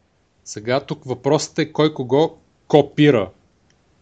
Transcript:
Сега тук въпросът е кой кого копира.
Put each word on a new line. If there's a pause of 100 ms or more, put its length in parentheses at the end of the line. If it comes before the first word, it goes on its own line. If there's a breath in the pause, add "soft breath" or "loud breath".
(460)
Сега
тук
въпросът
е
кой
кого (320)
копира. (720)